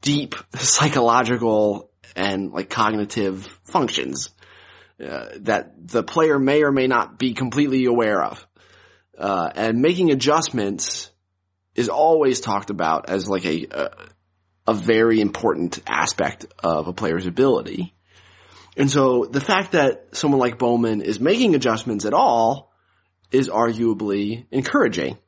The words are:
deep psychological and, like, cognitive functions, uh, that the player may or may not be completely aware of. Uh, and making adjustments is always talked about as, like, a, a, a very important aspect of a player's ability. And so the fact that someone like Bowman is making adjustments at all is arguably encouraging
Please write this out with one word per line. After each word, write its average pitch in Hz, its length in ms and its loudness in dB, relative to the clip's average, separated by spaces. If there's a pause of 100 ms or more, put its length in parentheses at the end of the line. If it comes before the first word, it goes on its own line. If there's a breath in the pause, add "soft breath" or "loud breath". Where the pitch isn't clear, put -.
deep 147 340 -2 (200)
psychological 117 1300 2 (260)
and, 95 360 -2
like, 95 180 -8
cognitive 104 800 -2 (160)
functions, 69 680 -4 (760 soft breath)
uh, 67 340 -10
that 98 500 -4
the 113 160 -2
player 156 340 2
may 139 260 4
or 143 80 2
may 131 160 2
not 120 300 0
be 127 160 -2
completely 131 520 0
aware 113 360 2
of. - 240 -6 (720 soft breath)
Uh, 90 380 -2
and 113 260 0
making 175 300 2
adjustments 131 1000 -2 (640)
is 120 160 -2
always 143 520 2
talked 101 280 -4
about 82 400 -2
as, 95 200 -2
like, 95 160 -2
a, 80 260 -2
a, 71 200 -6 (760)
a 113 60 2
very 110 480 2
important 101 680 -2
aspect - 580 -4 (140)
of 80 280 -2
a 90 60 -8
player's 90 320 -4
ability. 123 680 -2 (800 soft breath)
And 139 160 2
so 131 340 2
the 139 160 -4
fact 190 300 -2
that 139 400 2
someone 143 280 2
like 120 180 0
Bowman 117 440 0
is 98 180 -4
making 196 360 2
adjustments 113 500 0
at 107 80 -2
all 123 600 2 (580)
is 131 160 2
arguably 107 1040 -2
encouraging 117 680 -2 (100)